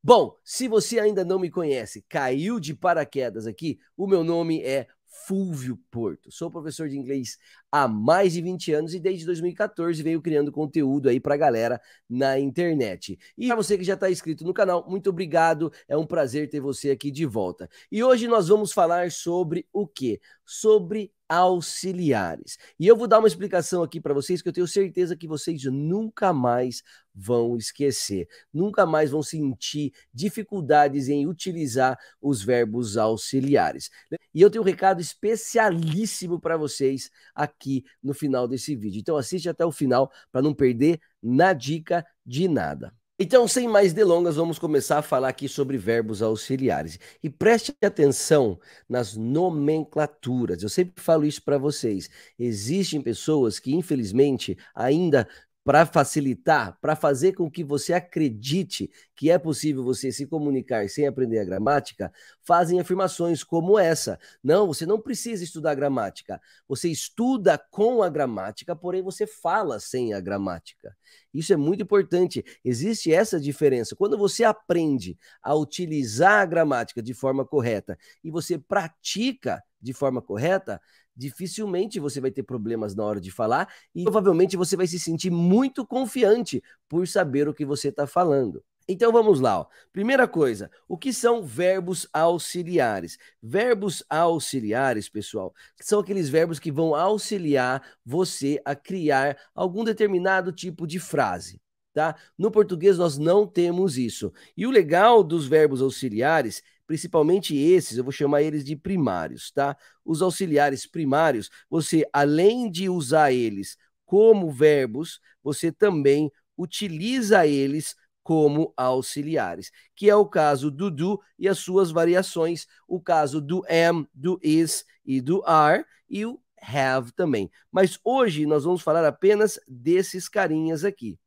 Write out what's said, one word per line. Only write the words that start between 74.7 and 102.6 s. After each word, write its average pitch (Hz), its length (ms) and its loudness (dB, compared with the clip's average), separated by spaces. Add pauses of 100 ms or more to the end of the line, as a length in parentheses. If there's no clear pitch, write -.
a 135 100 -2
utilizar 156 880 2
a 190 40 2
gramática 147 580 -2
de 120 100 -10
forma 135 320 -4
correta 117 500 -2 (280)
e 156 80 -12
você 165 260 -6
pratica 196 1040 -4 (180)
de 127 140 -12
forma 127 280 -4
correta, 127 600 -4 (340)
dificilmente 185 840 -6
você 139 220 -6
vai 131 100 -2
ter 127 120 -8
problemas 110 520 -6
na 107 80 -4
hora 104 160 -4
de 90 100 -14
falar 120 380 -2 (260)
e 175 100 -6
provavelmente 190 520 2
você 175 220 -2
vai 180 100 0
se 170 100 -6
sentir 165 320 -4
muito 202 560 2
confiante 226 800 0 (240)
por 175 180 -2
saber 147 440 0
o - 40 -6
que 147 120 -6
você 139 260 -4
tá 143 160 -4
falando. 139 560 0 (240)
Então 226 240 2
vamos 214 300 6
lá, 104 180 2
ó. - 80 -8 (240)
Primeira 240 380 2
coisa, 117 420 -2 (160)
o 180 100 -8
que 262 140 -6
são 233 320 0
verbos 175 680 -2
auxiliares? 160 1040 -2 (260)
Verbos 202 640 -2
auxiliares, 135 1000 0
pessoal, 101 440 -10 (280)
são 208 180 0
aqueles 190 300 -2
verbos 165 280 0
que 156 140 -8
vão 156 240 0
auxiliar 156 880 0 (200)
você 143 580 -2
a 143 100 -4
criar 143 640 0 (160)
algum 185 300 -4
determinado 190 720 0
tipo 175 340 -10
de 170 120 -8
frase, 101 640 -4 (320)
tá? 156 220 -2 (220)
No 196 120 0
português 185 480 4